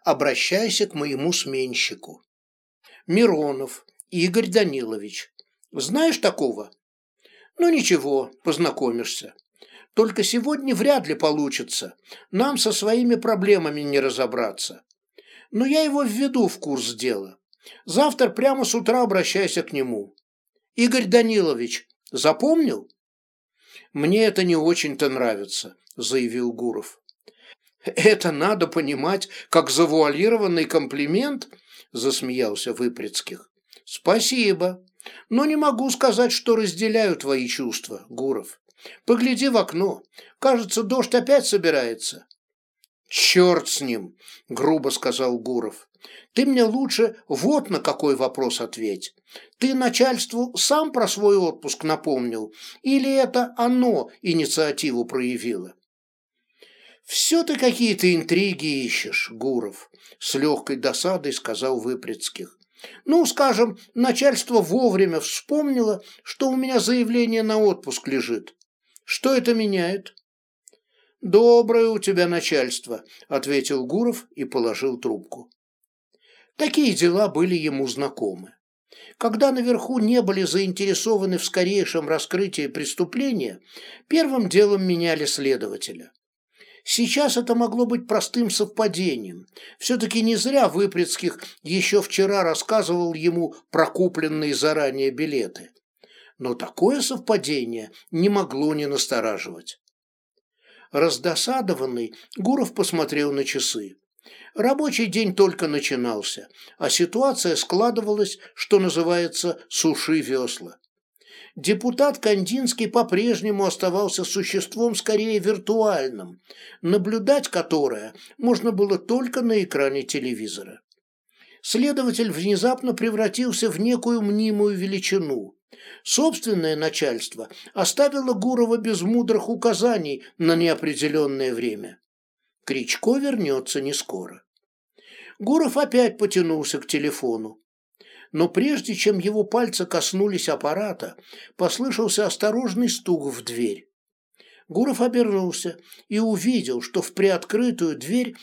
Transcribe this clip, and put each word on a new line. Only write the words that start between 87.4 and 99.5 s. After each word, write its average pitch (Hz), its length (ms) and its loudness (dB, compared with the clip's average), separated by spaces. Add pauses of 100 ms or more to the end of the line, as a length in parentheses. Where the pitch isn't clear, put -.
могло 240 300 2
быть 240 240 -2
простым 214 400 0
совпадением. 175 960 -2 (340)
Все-таки 226 440 0
не 226 140 2
зря 240 320 4
Выпрецких 175 680 -2 (240)
еще 185 380 2
вчера 196 440 0
рассказывал 170 680 0
ему 170 420 0 (160)
про 160 160 4
купленные 156 680 0
заранее 135 560 0
билеты. 127 600 -4 (680)
Но 127 160 -4
такое 240 480 0
совпадение 135 880 -4 (200)
не 180 200 2
могло 151 440 0
не 147 120 -4
настораживать. 110 920 -6 (1120)